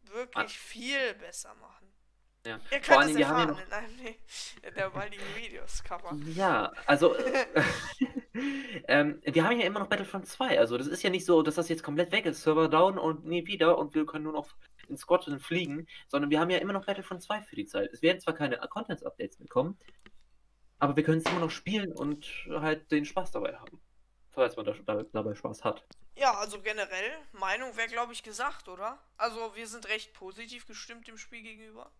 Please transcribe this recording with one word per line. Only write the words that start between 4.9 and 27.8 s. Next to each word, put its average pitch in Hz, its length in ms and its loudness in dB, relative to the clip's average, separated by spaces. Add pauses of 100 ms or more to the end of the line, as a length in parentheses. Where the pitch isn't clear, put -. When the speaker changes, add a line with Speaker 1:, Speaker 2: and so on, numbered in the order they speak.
Speaker 1:
baldigen 202 440 -8
Videos, - 480 -4
Cover. 175 320 -6 (120)
Speaker 2:
Ja, 160 440 2 (140)
also, 170 300 8
äh, 254 380 2
Speaker 1:
<laughs> - 800 0
Speaker 2:
<laughs> 269 540 -4
ähm, 147 380 4
wir 156 180 4
haben 233 160 4
ja 226 60 2
immer 202 140 0
noch 196 80 -2
Battlefront 196 400 -2
zwei, - 300 0
also - 200 4
das 135 100 -2
ist 165 160 -4
ja 202 60 4
nicht 180 160 0
so, 165 160 10
dass 156 140 2
das 170 120 0
jetzt 165 160 -2
komplett 170 300 0
weg 214 120 2
ist, - 180 -2
Server 156 260 6
down 185 280 6
und 156 280 -2
nie 170 200 -2
wieder 190 320 6
und 151 160 -2
wir 156 120 2
können 151 180 -6
nur 156 100 -4
noch 147 140 -4 (400)
in 143 100 -8
Scotland 160 440 0
fliegen, 165 460 -2 (220)
sondern 143 200 0
wir 151 100 4
haben 170 120 2
ja 185 80 4
immer 196 140 -2
noch 196 120 -4
Battlefront 196 380 -6
zwei 208 180 -4
für - 140 -18
die - 100 -6
Zeit. - 260 -4
Es - 120 -8
werden 180 180 4
zwar 160 140 -2
keine 151 240 -2
Contents-Updates - 800 -8
mehr 139 80 -20
kommen, 156 320 -2 (1000)
aber 139 180 2
wir 151 80 4
können 160 140 4
es 160 80 -2
immer 180 140 0
noch 165 100 0
spielen 196 420 -4
und 147 360 -4 (240)
halt 156 400 -2
den 151 120 4
Spaß - 280 -2
dabei - 240 -4
haben, - 260 -20 (480)
falls 127 260 2
man 107 120 -6
da, 104 60 -2 (120)
da, 107 160 -2 (100)
dabei 107 220 -2
Spaß - 300 -8
hat. 107 200 -2 (320)
Speaker 1:
Ja, 247 200 4
also 208 260 -6
generell, 214 560 -4 (140)
Meinung 214 440 -4
wäre, 226 120 -2